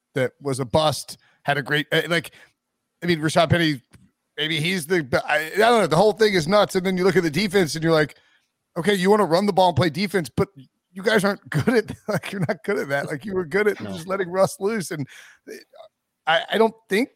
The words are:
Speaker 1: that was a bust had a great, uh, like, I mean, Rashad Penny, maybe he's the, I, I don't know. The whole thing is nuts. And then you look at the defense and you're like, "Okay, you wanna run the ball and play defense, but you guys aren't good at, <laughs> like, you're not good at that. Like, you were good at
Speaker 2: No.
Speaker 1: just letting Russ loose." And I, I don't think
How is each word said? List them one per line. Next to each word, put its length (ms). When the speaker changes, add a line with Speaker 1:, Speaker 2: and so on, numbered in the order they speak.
Speaker 1:
that 260
was 180
a 60
bust 540
had 160
a 40
great, 300
uh, 160
like, 220
I 40
mean, 140
Rashad 300
Penny, 320
maybe 200
he's 280
the, 200
I, 280
I 40
don't 240
know. 40
The 100
whole 160
thing 200
is 160
nuts. 260
And 120
then 100
you 80
look 120
at 60
the 80
defense 440
and 100
you're 80
like, 240
"Okay, 160
you 160
wanna 160
run 180
the 80
ball 160
and 80
play 140
defense, 440
but 140
you 120
guys 200
aren't 280
good 180
at, 320
<laughs> 80
like, 240
you're 160
not 160
good 140
at 100
that. 180
Like, 200
you 80
were 100
good 240
at 100
Speaker 2:
No. 140
Speaker 1:
just 140
letting 240
Russ 280
loose." 320
And 160
I, 260
I 60
don't 160
think 280